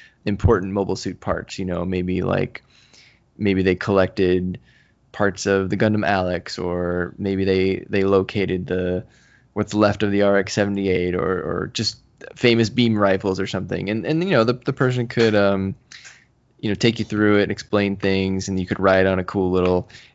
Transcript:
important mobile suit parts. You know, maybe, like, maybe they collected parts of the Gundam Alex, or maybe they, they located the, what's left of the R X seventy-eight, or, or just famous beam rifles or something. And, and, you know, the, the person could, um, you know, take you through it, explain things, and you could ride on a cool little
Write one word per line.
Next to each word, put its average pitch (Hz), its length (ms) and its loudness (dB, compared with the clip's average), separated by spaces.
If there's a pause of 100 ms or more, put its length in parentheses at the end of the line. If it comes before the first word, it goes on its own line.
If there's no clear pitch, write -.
(240)
important 98 480 2
mobile 98 240 -2
suit 92 240 -8
parts. - 380 -6
You 95 80 -6
know, 87 180 -4
maybe, 92 380 -2
like, 92 400 -2 (760)
maybe 98 240 2
they 92 140 4
collected 92 840 0 (540)
parts 98 340 -2
of 98 240 0
the 107 80 -2
Gundam 107 280 0
Alex, 92 520 -2
or 90 580 -4
maybe 98 280 -2
they, 95 440 0
they 98 140 0
located 95 640 0
the, 92 380 -4 (500)
what's 104 180 -4
left 104 300 2
of 104 80 0
the 101 120 0
R 101 140 4
X 98 160 -2
seventy-eight, 98 640 0
or, - 80 -2 (400)
or - 100 -6
just - 240 -4 (380)
famous 117 360 4
beam 117 280 2
rifles 95 420 2
or 98 60 -4
something. 95 420 -6
And, 107 160 -4
and, 160 200 -2
you 196 60 -4
know, 123 140 4
the, 120 100 2
the - 200 -6
person 123 320 -2
could, 113 280 2
um, 98 400 2 (920)
you 104 60 0
know, - 20 -2
take 117 240 2
you 113 60 -4
through 104 340 4
it, 104 140 2
explain 101 420 0
things, 95 540 0
and 95 100 -2
you 92 80 -4
could - 140 -4
ride 95 260 6
on 95 140 2
a 90 40 -6
cool 92 280 -2
little 90 360 2 (260)